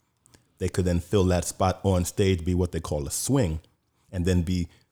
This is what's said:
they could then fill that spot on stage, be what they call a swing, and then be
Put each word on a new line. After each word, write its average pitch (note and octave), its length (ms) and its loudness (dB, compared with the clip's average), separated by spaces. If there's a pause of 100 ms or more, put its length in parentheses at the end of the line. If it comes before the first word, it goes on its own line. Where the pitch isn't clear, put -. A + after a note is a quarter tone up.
(580)
they F#2 100 -2
could F2+ 180 -2
then F2 140 2
fill G2 260 0
that F2+ 200 2
spot - 380 -2
on F#2 200 2
stage, F#2+ 400 0
be F2+ 120 -2
what F2+ 180 0
they E2 60 -4
call D2+ 280 -6
a E2 40 -8
swing, G2+ 480 0 (520)
and F2+ 140 -4
then F2+ 160 4
be F2 260 -2 (240)